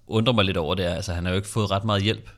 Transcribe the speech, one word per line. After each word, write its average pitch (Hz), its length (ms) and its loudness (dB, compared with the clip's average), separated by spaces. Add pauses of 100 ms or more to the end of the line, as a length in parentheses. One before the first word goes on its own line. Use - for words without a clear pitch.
(100)
undrer 113 220 2
mig 107 120 4
lidt 95 120 0
over, 82 180 0
det 92 120 0
er, 87 80 0
altså, 87 180 -4
han 87 120 -2
har 90 60 0
jo 90 60 2
ikke 101 120 -2
fået 104 220 -2
ret 98 140 0
meget 101 180 0
hjælp, - 360 -2